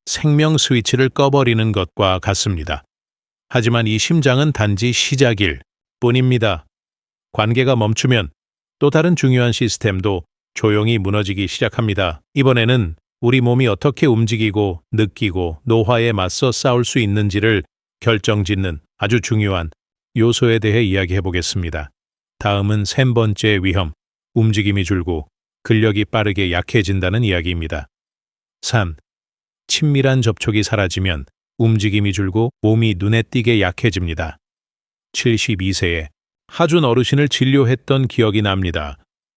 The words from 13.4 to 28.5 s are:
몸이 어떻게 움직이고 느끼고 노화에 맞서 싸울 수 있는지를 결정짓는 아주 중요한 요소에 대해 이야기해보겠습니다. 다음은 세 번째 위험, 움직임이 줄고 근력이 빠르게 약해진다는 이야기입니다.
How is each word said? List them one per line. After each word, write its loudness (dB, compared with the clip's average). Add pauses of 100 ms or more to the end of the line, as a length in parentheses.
몸이 2
어떻게 0
움직이고 0 (100)
느끼고 -2
노화에 2
맞서 -2
싸울 0
수 -2
있는지를 0 (360)
결정짓는 -2 (180)
아주 0
중요한 -2 (440)
요소에 2
대해 2
이야기해보겠습니다. -4 (480)
다음은 0
세 -2
번째 0
위험, -2 (420)
움직임이 0
줄고 -4 (380)
근력이 2
빠르게 -2
약해진다는 0
이야기입니다. -4 (760)